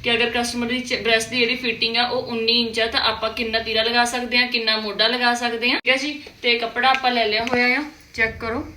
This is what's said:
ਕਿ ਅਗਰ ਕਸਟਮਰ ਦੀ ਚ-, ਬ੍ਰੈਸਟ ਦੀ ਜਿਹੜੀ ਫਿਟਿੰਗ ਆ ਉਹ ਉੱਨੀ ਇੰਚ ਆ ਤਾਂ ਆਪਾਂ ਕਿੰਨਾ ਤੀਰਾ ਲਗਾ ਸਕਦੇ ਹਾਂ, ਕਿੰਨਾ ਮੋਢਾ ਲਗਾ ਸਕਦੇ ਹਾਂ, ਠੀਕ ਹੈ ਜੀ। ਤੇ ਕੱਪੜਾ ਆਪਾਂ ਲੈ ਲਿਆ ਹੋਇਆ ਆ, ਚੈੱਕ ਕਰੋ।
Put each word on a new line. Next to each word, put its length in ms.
ਕਿ 100
ਅਗਰ 160
ਕਸਟਮਰ 380
ਦੀ 120
ਚ-, 240
ਬ੍ਰੈਸਟ 260
ਦੀ 100
ਜਿਹੜੀ 180
ਫਿਟਿੰਗ 400
ਆ 100
ਉਹ 260
ਉੱਨੀ 280
ਇੰਚ 180
ਆ 80
ਤਾਂ 140
ਆਪਾਂ 200
ਕਿੰਨਾ 280
ਤੀਰਾ 240
ਲਗਾ 220
ਸਕਦੇ 320
ਹਾਂ, 100
ਕਿੰਨਾ 320
ਮੋਢਾ 280
ਲਗਾ 280
ਸਕਦੇ 360
ਹਾਂ, 120
ਠੀਕ 80
ਹੈ 60
ਜੀ। 160
ਤੇ 180
ਕੱਪੜਾ 300
ਆਪਾਂ 220
ਲੈ 160
ਲਿਆ 180
ਹੋਇਆ 340
ਆ, 40
ਚੈੱਕ 280
ਕਰੋ। 240